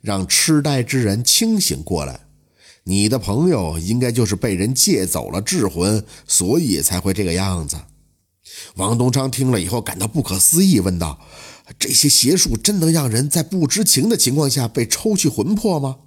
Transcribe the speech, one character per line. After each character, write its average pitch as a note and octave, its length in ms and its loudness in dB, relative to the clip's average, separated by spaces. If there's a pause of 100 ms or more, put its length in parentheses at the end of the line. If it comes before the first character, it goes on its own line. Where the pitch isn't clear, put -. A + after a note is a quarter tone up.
让 G2 260 -4
痴 D3+ 340 2
呆 C#3 220 0
之 B2+ 180 0
人 A2 220 0
清 A3+ 340 2
醒 D2+ 240 -2
过 D#2 220 -4
来。 C2+ 160 -10 (640)
你 G2+ 240 0
的 B2 100 0
朋 G#2+ 300 0
友 E2+ 320 -2
应 G2+ 180 -2
该 B2 140 0
就 A#2 140 2
是 G#2 100 -2
被 G2 200 -2
人 G#2 180 0
借 B2 320 2
走 C2 260 -6
了 F#2 100 -4
智 C3 280 -2
魂， G2+ 340 0 (240)
所 A2 320 0
以 G2 220 0
才 F#2 180 -2
会 F#2+ 140 -2
这 G2+ 100 -2
个 F2 80 -2
样 F2+ 340 -2
子。” - 120 -10 (960)
王 G#2 220 -2
东 B2 120 2
昌 C3 220 0
听 C3 180 0
了 A2 120 2
以 F2 60 -6
后 A2+ 120 -2
感 - 180 -10
到 F#2+ 80 -4
不 B2 160 -2
可 - 160 -4
思 F#3 280 4
议， C#3+ 160 6
问 F2+ 180 0
道 D#2 220 -4 (580)
：“这 G#2 80 -4
些 C#3+ 220 2
邪 C3+ 260 4
术 C3+ 220 0
真 G3 240 0
能 D#3+ 100 4
让 D3 180 2
人 B2+ 200 0
在 E3 120 0
不 E3 240 0
知 F#3+ 200 0
情 D3+ 240 2
的 - 80 2
情 C3 180 0
况 C#3+ 140 2
下 B2+ 180 0
被 A#2 180 0
抽 - 300 -2
去 D#3+ 140 2
魂 E3 260 0
魄 G3 240 0
吗？” C3+ 280 -6